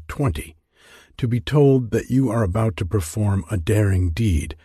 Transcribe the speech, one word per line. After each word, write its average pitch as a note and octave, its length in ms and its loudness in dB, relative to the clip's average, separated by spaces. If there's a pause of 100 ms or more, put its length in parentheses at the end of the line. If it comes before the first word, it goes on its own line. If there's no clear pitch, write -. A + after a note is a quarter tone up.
twenty, F#2+ 480 -4 (600)
to B2 120 -4
be A#2 120 -2
told C3+ 520 4
that - 180 -2
you C3 180 2
are A#2 140 0
about A2 340 0
to - 80 -4
perform G2 640 -2
a A2 60 -2
daring F#2+ 540 2
deed E2 540 0